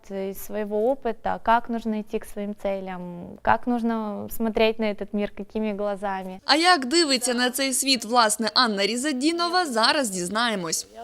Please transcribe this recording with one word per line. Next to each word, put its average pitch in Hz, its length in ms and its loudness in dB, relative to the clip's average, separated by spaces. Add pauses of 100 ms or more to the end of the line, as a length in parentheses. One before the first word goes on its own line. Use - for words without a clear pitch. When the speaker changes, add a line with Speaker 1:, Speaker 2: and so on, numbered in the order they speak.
Speaker 1:
из 196 320 -6
своего 208 500 0
опыта, 220 520 -4
как 233 260 2
нужно 220 320 -4
идти 220 180 -6
к - 60 -8
своим 202 300 -8
целям, 185 880 -8
как 220 260 4
нужно 220 640 -2
смотреть 226 480 2
на 220 60 0
этот 202 280 -4
мир, 208 180 -2
какими 214 420 -6
глазами. 196 720 -6
Speaker 2:
А 269 100 4
як 330 300 6
дивиться 269 480 2
на 247 180 2
цей 269 220 0
світ, 262 320 2
власне, 220 480 4
Анна 208 320 4
Різадінова, 311 800 0
зараз 254 440 2
дізнаємось. 190 760 -2 (160)